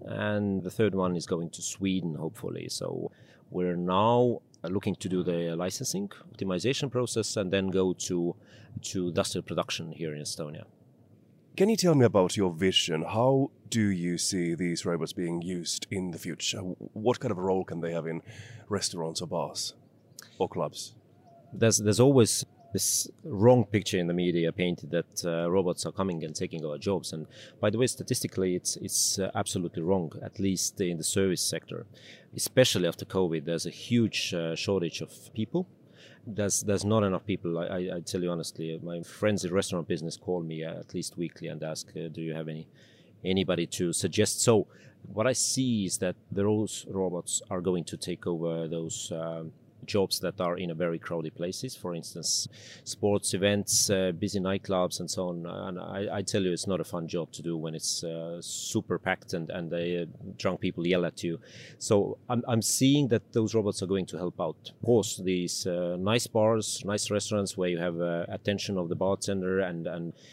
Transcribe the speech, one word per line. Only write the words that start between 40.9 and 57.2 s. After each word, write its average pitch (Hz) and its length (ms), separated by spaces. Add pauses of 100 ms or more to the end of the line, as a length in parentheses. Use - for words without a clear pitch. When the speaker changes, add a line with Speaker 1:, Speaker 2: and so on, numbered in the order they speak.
Speaker 1:
least - 240
weekly 82 300
and 76 160
ask, 78 320
uh, 82 160
"Do 82 100
you 80 120
have 80 160
any, 80 180 (560)
anybody 90 440
to 85 260
suggest?" 98 480
So 110 260 (360)
what 101 220
I 131 60
see 120 540
is 87 140
that 90 180 (120)
those 101 600
robots 92 600
are 92 120
going 87 240
to - 100
take 87 320
over 82 400
those, 82 480
um, 82 380 (320)
jobs - 340
that 87 220
are 87 160
in 87 140
a 80 40
very 85 240
crowded 80 340
places, 95 400
for 87 220
instance, - 540 (340)
sports - 500
events, 101 560
uh, 95 220
busy 98 280
nightclubs 92 600
and 87 100
so 92 200
on. 85 160
And 95 340
I, 98 380
I 101 60
tell 104 180
you, 92 100
it's 85 160
not 92 140
a - 20
fun 82 240
job 82 260